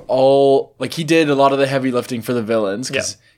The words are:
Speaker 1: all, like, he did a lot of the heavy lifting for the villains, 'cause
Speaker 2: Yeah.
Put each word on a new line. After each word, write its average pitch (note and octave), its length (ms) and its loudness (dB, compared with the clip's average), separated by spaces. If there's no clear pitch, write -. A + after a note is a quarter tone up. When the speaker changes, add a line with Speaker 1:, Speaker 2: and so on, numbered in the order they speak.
Speaker 1:
all, C3+ 720 2
like, B2+ 160 -8
he E3 100 -6
did D#3+ 240 2
a C#3+ 60 0
lot C3+ 180 4
of C3+ 60 0
the C#3 80 2
heavy C3 240 -2
lifting A#2+ 320 -4
for B2 100 -6
the A#2+ 100 -2
villains, G#2+ 480 -2
'cause - 280 -6
Speaker 2:
Yeah. - 80 -20